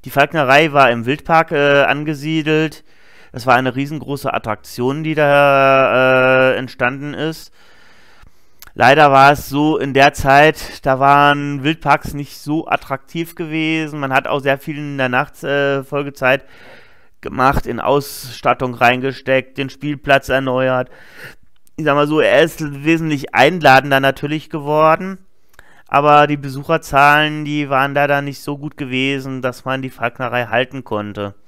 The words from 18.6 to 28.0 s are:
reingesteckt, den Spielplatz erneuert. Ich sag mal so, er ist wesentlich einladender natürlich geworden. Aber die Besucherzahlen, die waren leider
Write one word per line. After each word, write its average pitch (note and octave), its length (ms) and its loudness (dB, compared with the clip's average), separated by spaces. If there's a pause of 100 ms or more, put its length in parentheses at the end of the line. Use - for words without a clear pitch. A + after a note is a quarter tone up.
reingesteckt, B2+ 840 -2
den C3+ 120 -6
Spielplatz C#3 600 -2
erneuert. C3 600 -2 (840)
Ich D#3 100 -8
sag C#3+ 100 2
mal D3 120 2
so, D3+ 140 0
er A2+ 200 4
ist D3 420 -4
wesentlich D#3 520 -2
einladender C#3 640 4
natürlich C#3+ 500 -4
geworden. D#3 680 0 (680)
Aber D3 400 4
die D3 100 -2
Besucherzahlen, D3 1080 0
die D3 240 -4
waren C#3 240 0
leider C#3+ 280 0